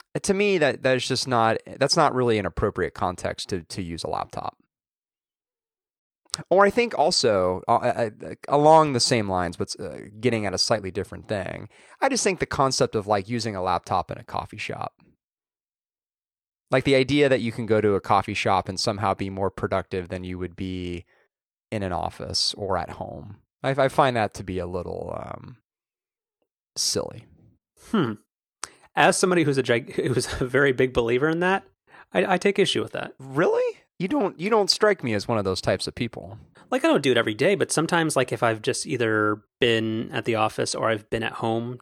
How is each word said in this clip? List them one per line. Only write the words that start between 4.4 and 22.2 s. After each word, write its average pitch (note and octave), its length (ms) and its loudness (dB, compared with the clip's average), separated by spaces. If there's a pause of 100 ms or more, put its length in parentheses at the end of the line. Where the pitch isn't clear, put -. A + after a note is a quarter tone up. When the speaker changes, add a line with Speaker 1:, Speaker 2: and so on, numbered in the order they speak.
Speaker 1:
Or F#3+ 140 6
I G3+ 60 6
think A#3 280 0
also, G2+ 680 2
uh, A#2 80 4
uh, A2+ 340 0 (140)
uh, D#2+ 100 -10 (140)
along D3+ 460 6
the A#2+ 60 2
same A2 280 2
lines, F2+ 280 -2
but, - 220 -6
uh, E2 200 -10 (200)
getting A2+ 280 0
at F#2 80 -4
a - 40 -2
slightly F#2+ 320 0
different F#2 380 -8
thing, G2+ 400 -6 (320)
I C4+ 80 2
just C4+ 160 0
think G3 160 0
the - 60 -2
concept C3+ 480 0
of, G#2 120 -4
like, G2+ 220 2
using A2+ 260 -4
a F#2 80 -4
laptop F#2 480 -2
in - 80 -10
a - 60 -18
coffee - 320 -8
shop, - 380 -8 (1800)
like, C3 140 2
the C#3 120 4
idea C#3 320 4
that C3 140 4
you A#2 100 -2
can A#2 140 -6
go G#2+ 140 4
to G#2 140 4
a F#2 60 0
coffee G2+ 340 2
shop F#2+ 340 0
and F#2+ 120 -6
somehow G2+ 340 -2
be G2 160 -6
more F#2+ 200 -2
productive F#2+ 580 -4
than F#2 160 -10
you F2+ 140 -8
would F2 180 -8
be F2+ 480 -8 (680)
in G#2+ 120 -4
an F#2 100 -4
office - 600 -4